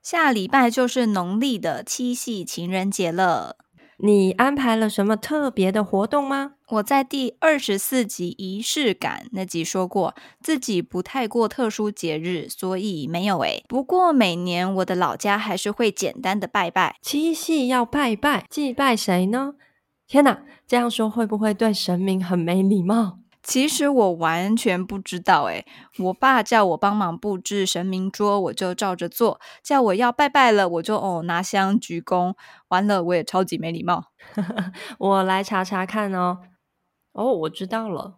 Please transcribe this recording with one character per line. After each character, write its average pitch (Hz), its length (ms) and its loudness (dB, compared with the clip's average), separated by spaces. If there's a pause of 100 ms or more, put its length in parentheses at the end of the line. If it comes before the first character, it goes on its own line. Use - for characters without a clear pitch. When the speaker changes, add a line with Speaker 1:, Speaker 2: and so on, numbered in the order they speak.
Speaker 1:
下 320 260 2
礼 240 160 0
拜 262 220 4
就 247 180 2
是 240 200 0
农 196 340 0
历 254 180 0
的 147 240 -4
七 247 300 -4
夕 220 320 -6
情 175 260 -8
人 190 200 -2
节 180 200 -2
了。 165 460 0 (400)
Speaker 2:
你 196 360 4
安 277 220 2
排 247 220 2
了 220 140 2
什 202 160 0
么 214 100 2
特 294 340 -2
别 190 220 2
的 214 100 2
活 196 240 0
动 285 160 0
吗？ 277 340 -6 (160)
Speaker 1:
我 214 100 0
在 269 200 2
第 262 380 -6
二 311 180 4
十 202 200 -2
四 254 260 0
集 175 320 -6
仪 190 240 -8
式 233 320 0
感 - 400 -6
那 190 140 -6
集 160 180 -4
说 185 240 -2
过， 185 260 0 (280)
自 311 160 0
己 190 240 -2
不 180 200 -6
太 254 240 -4
过 226 220 0
特 233 220 -2
殊 208 200 -4
节 160 280 -6
日， 170 320 -4
所 185 260 -4
以 180 320 -6
没 175 160 -4
有 196 140 0
欸。 78 280 -4
不 254 160 -2
过 359 300 2
每 196 240 4
年 180 380 -2
我 185 100 0
的 185 100 -2
老 175 220 0
家 202 220 0
还 214 180 -4
是 208 140 -4
会 214 200 0
简 - 300 -6
单 190 180 -2
的 196 80 -4
拜 180 240 -2
拜。 180 300 0
Speaker 2:
七 311 320 0
夕 302 360 0
要 254 180 2
拜 254 280 0
拜， 269 360 0
祭 277 240 -4
拜 262 200 2
谁 185 340 2
呢？ 269 260 -2 (520)
天 285 160 4
哪， 262 200 4 (240)
这 240 100 0
样 240 140 2
说 220 180 0
会 226 180 -2
不 208 120 -2
会 214 160 2
对 220 180 2
神 180 260 -2
明 190 240 0
很 175 160 0
没 175 240 2
礼 196 200 4
貌？ 202 380 0 (260)
Speaker 1:
其 269 220 2
实 285 220 0
我 214 220 4
完 170 440 0
全 185 300 0
不 196 120 -8
知 185 220 -8
道 160 220 4
欸， 85 240 -4 (320)
我 185 160 -2
爸 262 280 4
叫 214 220 4
我 170 140 2
帮 208 180 2
忙 170 220 -2
布 208 180 -4
置 190 300 -2
神 175 180 -2
明 190 260 -2
桌， 202 300 2
我 160 140 -2
就 180 200 -4
照 185 220 -2
着 175 100 -6
做； 208 320 0 (240)
叫 277 200 4
我 196 120 4
要 240 160 4
拜 285 200 2
拜 269 200 6
了， 202 160 6
我 170 160 -2
就， 208 140 -2
哦， 175 280 -2
拿 170 180 -2
香 196 360 2
鞠 170 220 -4
躬， 180 340 0 (340)
完 190 180 2
了， 196 180 2
我 175 100 2
也 165 80 2
超 185 220 0
级 170 140 -4
没 165 120 -6
礼 165 120 -6
貌。 175 240 -2 (500)
Speaker 2:
<laughs> 190 400 -8
我 196 260 2
来 190 220 0
查 190 180 -2
查 190 220 -2
看 196 300 -4
哦。 180 240 0 (760)
哦， 226 280 0
我 156 100 -4
知 190 160 -10
道 226 240 -6
了 185 280 -8